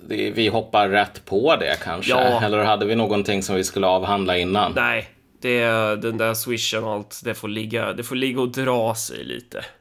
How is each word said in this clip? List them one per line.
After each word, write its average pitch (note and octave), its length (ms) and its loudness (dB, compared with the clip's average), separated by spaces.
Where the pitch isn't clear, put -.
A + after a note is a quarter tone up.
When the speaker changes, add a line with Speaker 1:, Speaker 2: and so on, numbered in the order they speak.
Speaker 1:
det, G#2 220 -2
vi G#2+ 160 2
hoppar G#2 420 2
rätt G2+ 360 0
på C#3 300 2
det C#2+ 280 0
kanske. F#2 280 -4
Speaker 2:
Ja. B2 320 4
Speaker 1:
Eller G#2+ 200 2
hade G#2 220 2
vi A2 100 2
någonting G2+ 480 2
som G2 120 -2
vi F#2 80 2
skulle F#2+ 240 0
avhandla F#2 500 2
innan? F#2+ 380 2
Speaker 2:
Nej, A#2 340 0
det, B2 240 0
den A2+ 160 -4
där A2+ 160 2
swishen A2+ 500 -4
och A2 80 -4
allt, G#2 320 -8
det A2+ 100 -4
får A2 140 -10
ligga, A2 460 -4
det A2+ 100 -8
får A#2+ 120 -8
ligga C3 260 -2
och B2 100 -2
dra B2 440 0
sig - 280 -8
lite. - 420 -10